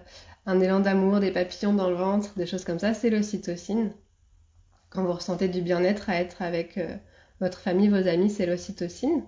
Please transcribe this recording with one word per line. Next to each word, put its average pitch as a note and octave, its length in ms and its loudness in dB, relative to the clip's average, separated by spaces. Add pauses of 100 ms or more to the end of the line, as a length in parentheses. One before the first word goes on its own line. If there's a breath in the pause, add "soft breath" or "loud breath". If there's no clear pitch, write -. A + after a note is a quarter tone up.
(480 loud breath)
un F#3 120 2
élan F#3+ 200 4
d'amour, G3 400 4
des G3 120 2
papillons F#3 420 0
dans F#3 160 2
le F3 60 2
ventre, G3 400 0
des F3 120 -4
choses F#3 180 -6
comme E3+ 140 -4
ça, A3 160 0
c'est A3+ 160 0
l'ocytocine. G#3 800 -2 (1000)
Quand F#3+ 140 -4
vous F3 100 0
ressentez F3+ 360 -2
du F3+ 120 -2
bien-être F3+ 480 0
à F#3 60 0
être F3+ 260 -4
avec, E3+ 380 -4
euh, E3 160 -6 (460 soft breath)
votre F3+ 180 -4
famille, G3 300 4
vos F#3+ 180 4
amis, F3+ 240 4
c'est F#3 160 -2
l'ocytocine. F#3 800 -4